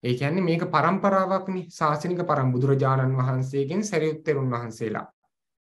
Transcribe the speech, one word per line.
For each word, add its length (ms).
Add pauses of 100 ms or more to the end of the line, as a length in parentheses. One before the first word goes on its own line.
ඒ 100
කියන්නේ 340
මේක 220
පරම්පරාවක්නේ. 1000
ශාසනික 560
පරම් 260
බුදුරජාණන් 640
වහන්සේගෙන් 680
සරියුත් 400
තෙරුන් 260
වහන්සේලා 560 (680)